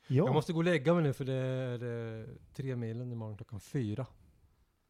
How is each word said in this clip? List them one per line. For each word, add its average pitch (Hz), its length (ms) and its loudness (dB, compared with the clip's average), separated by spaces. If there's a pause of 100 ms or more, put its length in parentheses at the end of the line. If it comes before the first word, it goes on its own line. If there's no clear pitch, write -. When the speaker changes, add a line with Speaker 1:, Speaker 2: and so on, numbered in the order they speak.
Speaker 1:
Ja. 139 180 6
Speaker 2:
Jag 135 80 2
måste 156 200 2
gå 160 60 0
och 165 40 4
lägga 165 300 4
mig 175 100 4
nu, 139 100 4
för 135 120 -4
det 131 80 0
är, 123 880 -4
eh, 110 40 -10 (300)
tre 131 200 -4
milen 120 360 -4
imorgon 110 260 -6
klockan 110 220 -10
fyra. 120 460 -2 (840)